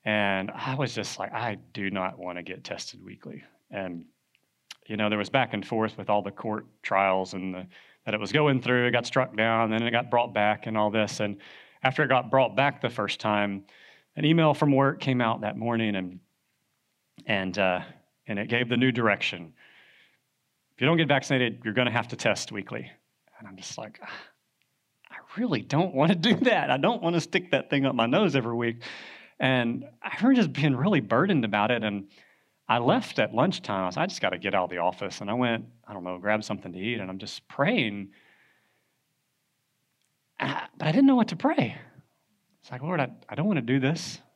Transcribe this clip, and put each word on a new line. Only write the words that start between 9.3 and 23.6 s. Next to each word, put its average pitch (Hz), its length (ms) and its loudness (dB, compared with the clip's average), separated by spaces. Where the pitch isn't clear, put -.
down, 113 340 2
then 113 100 2
it 117 100 0
got 120 200 0
brought 120 220 2
back 104 340 2
and 110 100 -2
all 107 140 2
this. 107 300 0
And 101 160 -4
after 170 220 2
it 131 60 0
got 120 200 2
brought 120 260 4
back 135 260 2
the 120 80 -2
first - 320 -4
time, 104 420 0
an 147 80 -2
email 160 280 6
from 143 220 4
work 139 240 2
came 123 220 0
out 113 200 0
that 104 140 -4
morning, 113 400 -2
and, 92 240 -6
and, 95 320 -2
uh, 92 240 2
and 104 100 -4
it 113 120 -6
gave 120 180 0
the 120 100 0
new 127 140 4
direction. 101 600 -2
"If - 60 -6
you 131 60 2
don't 165 100 4
get 160 100 4
vaccinated, 127 560 0
you're 110 100 -4
gonna 123 180 2
have 113 180 -2
to - 80 -10
test - 340 -2
weekly." - 400 -10
And 107 80 -20
I'm 95 80 -18
just - 220 -14